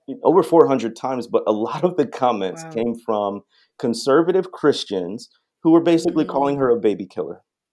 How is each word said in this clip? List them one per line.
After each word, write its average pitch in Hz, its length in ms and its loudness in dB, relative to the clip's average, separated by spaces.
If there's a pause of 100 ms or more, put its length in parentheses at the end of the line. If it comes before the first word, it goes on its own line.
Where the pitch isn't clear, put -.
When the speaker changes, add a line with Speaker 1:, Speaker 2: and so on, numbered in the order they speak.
(220)
Speaker 1:
over 160 200 2
four 160 260 6
hundred 117 280 -2
times, 127 300 -6
but 110 200 0
a 107 60 2
lot 120 320 -2
of 180 140 0
the 139 80 2
comments 98 580 -2
Speaker 2:
Wow. 82 60 -14
Speaker 1:
came 117 240 -4
from 104 480 -4 (340)
conservative 160 760 0
Christians 98 800 -4 (340)
who 165 80 6
were 165 80 8
basically 165 440 0
calling 139 300 -2
Speaker 2:
Mm. 139 60 -4
Speaker 1:
her 135 100 2
a - 80 4
baby 101 280 -2
killer, 85 360 -10 (300)